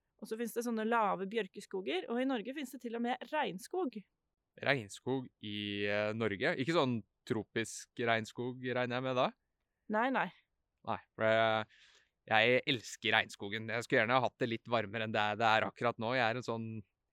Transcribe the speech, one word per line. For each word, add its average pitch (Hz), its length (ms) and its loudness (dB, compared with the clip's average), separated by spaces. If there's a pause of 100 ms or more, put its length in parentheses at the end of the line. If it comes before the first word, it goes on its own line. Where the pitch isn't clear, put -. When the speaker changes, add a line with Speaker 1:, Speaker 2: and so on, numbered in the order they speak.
(220)
Speaker 1:
Og 214 80 -10
så 220 100 -6
finnes 233 160 -6
det 233 80 -2
sånne 226 240 -2
lave 196 400 2
bjørkeskoger, 208 800 -6
og 233 100 -2
i 254 80 0
Norge 254 300 -2
finnes 294 160 -8
det 262 100 -14
til 233 140 -6
og 233 80 -2
med 240 240 -2
regnskog. 269 680 -4 (600)
Speaker 2:
Regnskog 127 680 -2 (180)
i, 104 400 -4
eh, 104 320 0
Norge? 113 400 0
Ikke 135 180 0
sånn 127 280 2 (260)
tropisk - 720 -4
regnskog, 117 640 -2
regner 123 320 0
jeg 127 80 -2
med 131 160 0
da? 147 80 4 (640)
Speaker 1:
Nei, 220 180 2
nei. 202 160 2 (600)
Speaker 2:
Nei, 110 80 -2 (180)
for 110 140 2
jeg, 110 380 4 (680)
jeg 117 300 6 (100)
elsker 110 420 -2
regnskogen. 110 560 0
Jeg 113 140 -4
skulle 131 180 4
gjerne 120 220 4
hatt 107 160 0
det 127 100 0
litt 113 160 -6
varmere 110 400 -2
enn 110 80 -4
det, 107 120 2 (120)
det 113 80 4
er 107 220 6
akkurat 117 340 -2
nå. 113 140 0
Jeg 127 80 2
er 113 160 0
en 113 80 -12
sånn, 113 180 -2 (460)